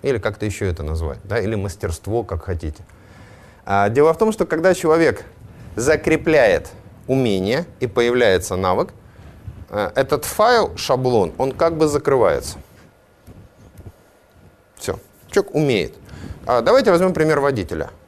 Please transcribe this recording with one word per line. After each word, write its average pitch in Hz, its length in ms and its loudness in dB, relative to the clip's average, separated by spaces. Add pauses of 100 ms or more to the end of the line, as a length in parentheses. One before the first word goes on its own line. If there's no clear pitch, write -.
Или 135 160 0
как-то 107 260 -4
ещё 104 220 -4
это 82 160 -4
назвать, 78 420 -4
да, 104 140 -4
или 107 160 -2
мастерство, 98 720 -6
как 90 180 -8
хотите. 82 400 -8 (840)
А, 101 240 2
дело 143 240 4
в 160 60 -2
том, 220 140 2
что 202 120 -2
когда 165 300 2
человек 165 500 2 (520)
закрепляет 143 920 2 (380)
умение 123 580 0 (160)
и 131 60 -4
появляется 117 680 2
навык, 95 360 0 (760)
э, 101 240 -4
этот 135 300 0
файл, 220 520 0
шаблон, 127 600 0
он 135 140 -2
как 165 240 0
бы 156 100 2
закрывается. 131 720 0 (2250)
Всё. - 220 -8 (320)
Человек - 240 -2
умеет. 135 400 0 (520)
А, 123 140 2
давайте 226 300 4
возьмём 180 240 2
пример 156 240 2
водителя. 98 520 -2 (180)